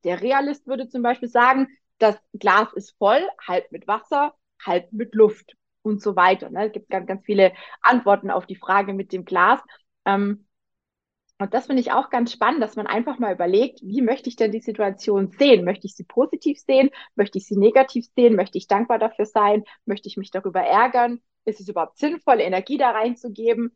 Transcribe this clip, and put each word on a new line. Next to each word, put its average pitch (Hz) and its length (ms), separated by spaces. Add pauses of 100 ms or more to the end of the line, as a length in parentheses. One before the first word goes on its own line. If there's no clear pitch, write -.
Der 175 180
Realist 277 460
würde 262 200
zum 254 140
Beispiel 240 260
sagen, 262 400 (300)
das 214 200 (160)
Glas 202 400
ist - 240
voll, 262 300 (180)
halb 180 260
mit - 160
Wasser, 285 480 (280)
halb 180 300
mit 220 220
Luft 214 420 (240)
und 214 200
so 202 140
weiter. 185 340
Ne? 208 180
Es 208 40
gibt - 180
ganz, 185 180
ganz 196 180
viele 190 280 (280)
Antworten 202 500
auf 180 140
die 190 100
Frage 196 380
mit 196 180
dem 180 140
Glas. 185 340 (460)
Ähm, 202 400 (960)
und 196 120
das 247 140
finde 262 140
ich - 100
auch 254 180
ganz 240 240
spannend, 254 280
dass 214 140
man 208 100
einfach 240 320
mal 214 160
überlegt, 190 480
wie 208 200
möchte 247 280
ich 233 60
denn 220 160
die 220 80
Situation 202 720
sehen? 254 320
Möchte 185 240
ich - 80
sie - 80
positiv - 560
sehen? 269 300 (260)
Möchte 202 220
ich 196 100
sie 202 100
negativ 233 480 (100)
sehen? 240 200
Möchte 196 220
ich 196 100
dankbar 220 320
dafür 220 260
sein? 214 380 (220)
Möchte 202 240
ich - 80
mich 196 140
darüber 185 300
ärgern? 240 600 (240)
Ist 214 160
es 190 80
überhaupt 170 280
sinnvoll, 294 440
Energie 185 360
da 247 140
reinzugeben? 226 840